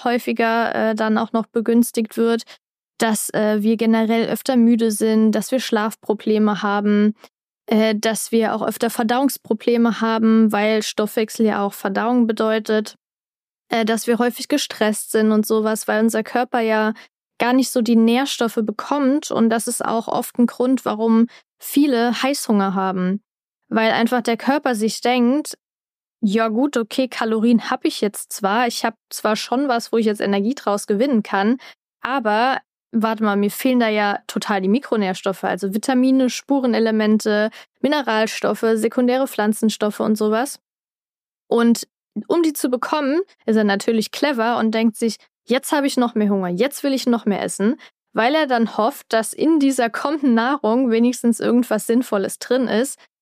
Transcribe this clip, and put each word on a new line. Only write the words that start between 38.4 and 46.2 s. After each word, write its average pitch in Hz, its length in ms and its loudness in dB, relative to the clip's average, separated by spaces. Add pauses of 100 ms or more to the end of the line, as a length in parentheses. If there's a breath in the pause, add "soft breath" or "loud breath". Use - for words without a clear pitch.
sekundäre 247 520 0
Pflanzenstoffe 214 760 -2
und 220 160 0
sowas.“ 220 440 -2 (880)
Und 233 380 2 (420)
um 339 140 2
die 311 100 2
zu 294 160 -4
bekommen, 285 520 0 (260 soft breath)
ist 220 100 2
er 220 80 4
natürlich 208 460 0
clever 240 480 0
und 220 160 0
denkt 226 220 0
sich, 226 200 -2 (280 soft breath)
„Jetzt - 280 -2
hab 285 120 0
ich 277 120 -2
noch 240 180 0
mehr 208 140 0